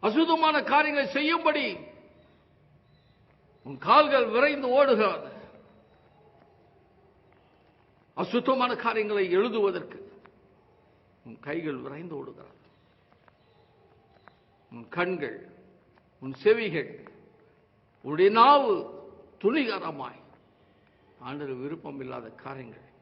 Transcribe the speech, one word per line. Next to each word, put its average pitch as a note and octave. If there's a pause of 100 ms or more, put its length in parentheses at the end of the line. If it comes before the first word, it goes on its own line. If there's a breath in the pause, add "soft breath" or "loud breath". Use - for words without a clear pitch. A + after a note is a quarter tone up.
அசுத்தமான D#4
காரியங்களை D4
செய்யும்படி D4+ (1900)
உன் C3
கால்கள் C4+
விரைந்து C4+
ஓடுகிறது. B3 (2750)
அசுத்தமான B3
காரியங்களை G#3
எழுதுவதற்கு G3 (1120)
உன் A#2
கைகள் D3+
விரைந்து D3
ஓடுகிறது. C3 (2250)
உன் A#2
கண்கள், E3+ (720)
உன் C3+
செவிகள், G3+ (960)
உன்னுடைய E3
நாவு A#3 (360)
துணிகரமாய் E3+ (1000)
ஆண்டவர் C3+
விருப்பம் C#3+
இல்லாத B2+
காரியங்கள் B2 (220)